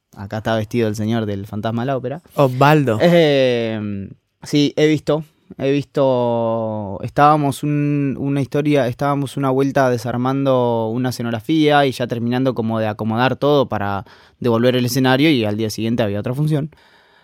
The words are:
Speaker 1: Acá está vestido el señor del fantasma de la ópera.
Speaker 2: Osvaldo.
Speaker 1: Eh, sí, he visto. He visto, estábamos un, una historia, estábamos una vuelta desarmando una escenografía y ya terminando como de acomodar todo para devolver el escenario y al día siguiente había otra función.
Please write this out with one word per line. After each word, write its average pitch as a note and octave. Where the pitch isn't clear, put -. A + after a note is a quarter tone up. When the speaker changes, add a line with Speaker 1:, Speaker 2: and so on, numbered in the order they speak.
Speaker 1:
Acá G2+
está A2
vestido A2
el G#2+
señor A2
del G2+
fantasma A2
de A#2+
la C#3
ópera. B2+
Speaker 2:
Osvaldo. C3+
Speaker 1:
Eh, A#2+
sí, D3
he D3+
visto. D3+
He C3+
visto, A#2
estábamos D3
un, D3
una C#3
historia, C#3+
estábamos C#3
una C#3
vuelta C3+
desarmando B2
una B2
escenografía C#3+
y C3+
ya A#2+
terminando A#2+
como A2+
de A2
acomodar A2
todo C#3
para G2+
devolver A#2+
el B2
escenario C3
y B2
al G#2
día A2
siguiente A2+
había G2+
otra A#2+
función. D3+